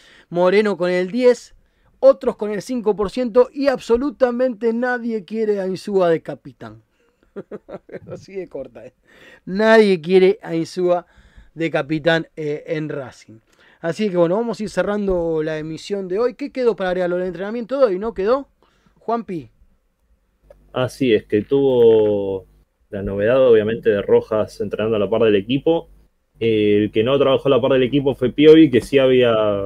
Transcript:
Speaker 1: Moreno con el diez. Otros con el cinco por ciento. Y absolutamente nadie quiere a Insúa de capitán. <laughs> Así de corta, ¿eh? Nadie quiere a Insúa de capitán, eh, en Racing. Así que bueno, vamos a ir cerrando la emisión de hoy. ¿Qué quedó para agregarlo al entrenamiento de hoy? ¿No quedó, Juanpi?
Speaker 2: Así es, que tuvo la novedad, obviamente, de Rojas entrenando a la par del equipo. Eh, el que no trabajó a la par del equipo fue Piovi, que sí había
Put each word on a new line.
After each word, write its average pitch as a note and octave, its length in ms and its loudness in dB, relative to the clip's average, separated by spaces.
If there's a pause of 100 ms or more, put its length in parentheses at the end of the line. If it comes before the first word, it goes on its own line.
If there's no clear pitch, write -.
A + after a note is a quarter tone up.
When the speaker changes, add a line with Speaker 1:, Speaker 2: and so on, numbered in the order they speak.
(300)
Speaker 1:
Moreno F#3 460 2
con F3+ 140 -2
el F3+ 200 -2
diez. B3 440 0 (440)
Otros C4+ 380 2
con G#3 140 -8
el G#3 120 -6
cinco G#3+ 340 -4
por G3 140 -4
ciento. B3 420 0
Y C#4 160 -6
absolutamente A#3+ 1040 -2
nadie A#3 520 -4
quiere G#3 360 -4
a F#3 60 -4
Insúa F#3+ 420 -2
de D#3+ 140 0
capitán. A#2+ 600 -16 (520)
<laughs> - 760 -18
Así F3+ 240 -18
de F3+ 140 -10
corta, B2 380 -16
¿eh? - 80 -20 (500)
Nadie G#3 560 4
quiere F#3 400 4
a E3 140 -8
Insúa F3 500 -2 (480)
de D#3+ 180 -6
capitán, D#3+ 680 -2
eh, D3+ 320 -8
en D#3 200 -6
Racing. B2 520 -14 (400)
Así E3+ 300 -4
que F3 60 -4
bueno, F3 200 2
vamos A#3 220 -4
a G#3+ 40 -10
ir G3+ 80 -8
cerrando F3+ 720 -2
la D#3 160 -6
emisión D#3+ 500 -10
de F#3 100 -4
hoy. B3 160 -2
¿Qué C#4 160 -12
quedó A#3+ 260 0
para F#3 140 -4
agregarlo F3+ 260 -2
al F3+ 60 -4
entrenamiento G3+ 560 -6
de C4+ 80 4
hoy? F#3 120 0
¿No G#3+ 160 -8
quedó, A#3+ 340 -2 (500)
Juanpi? F#3+ 520 -8 (1200)
Speaker 2:
Así B2+ 420 -2
es, G#2 100 2
que G#2 180 -2
tuvo A2 1040 2 (440)
la G2+ 120 -10
novedad, G2+ 440 0
obviamente, A2+ 440 2
de G2+ 120 0
Rojas G#2+ 580 0
entrenando A2 360 -4
a - 20 0
la G2+ 100 -2
par A2+ 140 0
del G#2+ 140 4
equipo. C#3 520 -2 (520)
Eh, G#2+ 440 2
el G#2+ 60 -4
que A2 140 0
no C3+ 140 0
trabajó C3+ 300 0
a - 20 4
la B2+ 100 2
par C3 120 0
del C3 100 2
equipo C3+ 320 -2
fue B2 180 -4
Piovi, D#3 380 8
que A#2+ 100 2
sí - 180 0
había B2+ 360 4 (320)